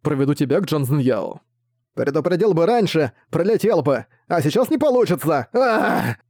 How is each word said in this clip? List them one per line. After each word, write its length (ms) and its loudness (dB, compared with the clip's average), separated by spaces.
проведу 320 0
тебя 260 0
к 60 -2
Джан 200 -2
Зен 140 0
Яо". 420 -2
"Предупредил 600 0
бы 120 2
раньше, 480 0
пролетел 520 0
бы, 240 -2
а 140 0
сейчас 280 0
не 80 0
получится! 760 0
Ах!" 640 0